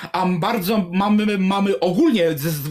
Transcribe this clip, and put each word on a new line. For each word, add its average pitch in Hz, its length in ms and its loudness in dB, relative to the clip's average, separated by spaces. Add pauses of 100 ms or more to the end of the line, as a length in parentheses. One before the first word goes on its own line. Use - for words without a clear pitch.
(120)
a 185 140 -2
bardzo 180 680 -2
mamy, 208 440 2
mamy 196 420 0
ogólnie 175 580 2
z, 135 40 -8
z 151 300 -4